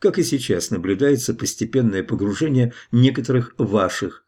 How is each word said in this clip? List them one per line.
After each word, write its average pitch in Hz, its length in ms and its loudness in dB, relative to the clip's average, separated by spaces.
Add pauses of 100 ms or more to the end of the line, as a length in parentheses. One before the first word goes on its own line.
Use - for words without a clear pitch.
как 190 180 2
и 160 60 2
сейчас 123 460 -2
наблюдается 117 640 0
постепенное 117 680 -2
погружение 120 720 0 (180)
некоторых 127 680 2
ваших 98 680 -2